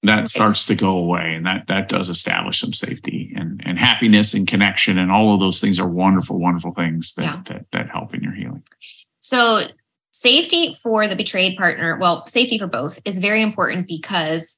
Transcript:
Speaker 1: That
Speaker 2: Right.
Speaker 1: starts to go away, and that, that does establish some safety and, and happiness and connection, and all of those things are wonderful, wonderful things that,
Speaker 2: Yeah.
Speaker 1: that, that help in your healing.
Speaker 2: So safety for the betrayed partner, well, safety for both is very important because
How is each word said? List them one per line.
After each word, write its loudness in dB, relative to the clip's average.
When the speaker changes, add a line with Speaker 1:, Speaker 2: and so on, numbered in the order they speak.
Speaker 1:
That 6
Speaker 2:
Right. 2
Speaker 1:
starts 4
to 2
go 2
away, 0
and -8
that, -2
that -2
does -2
establish -2
some -4
safety -4
and, -8
and -4
happiness 4
and 0
connection, 2
and 2
all 6
of 4
those 2
things 2
are 0
wonderful, 2
wonderful -2
things -4
that, -6
Speaker 2:
Yeah. -6
Speaker 1:
that, -12
that -6
help -10
in -8
your -6
healing. -10
Speaker 2:
So 2
safety 2
for 0
the -4
betrayed -2
partner, -2
well, 0
safety 0
for -6
both -6
is -2
very 2
important -2
because -4